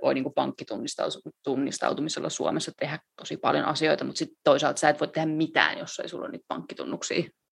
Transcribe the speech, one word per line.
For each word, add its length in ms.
voi 120
niinku 160
pankkitunnistautumisella 2000
Suomessa 500
tehdä 200
tosi 180
paljon 280
asioita, 400
mut 120
sit 120
toisaalta 360
sä 100
et 100
voi 80
tehdä 180
mitään, 520
jos 220
ei 100
sulla 160
ole 60
niitä 160
pankkitunnuksia. 840